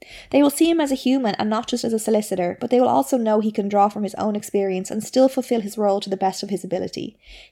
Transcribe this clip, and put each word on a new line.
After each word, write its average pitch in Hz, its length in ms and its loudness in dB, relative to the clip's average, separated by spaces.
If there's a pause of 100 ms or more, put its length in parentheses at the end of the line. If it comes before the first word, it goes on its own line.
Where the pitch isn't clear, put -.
(300)
They 277 120 6
will 285 80 6
see 320 180 2
him 330 120 2
as 285 100 0
a 269 60 0
human 254 400 0
and 214 120 -2
not 214 200 -4
just 240 160 -4
as 226 80 -2
a 220 80 0
solicitor, 202 600 0
but 240 100 -6
they 247 100 4
will 247 80 4
also 269 280 2
know 220 220 2
he 220 140 0
can 202 160 -4
draw 202 200 4
from 208 140 -6
his 196 140 -6
own 214 180 -2
experience 196 560 -2
and 214 140 -6
still 262 240 4
fulfill 247 320 -2
his 202 180 -8
role 202 220 2
to 202 100 -10
the 196 60 -2
best 190 260 -2
of 202 80 -8
his 190 140 -4
ability. 185 520 -8 (360)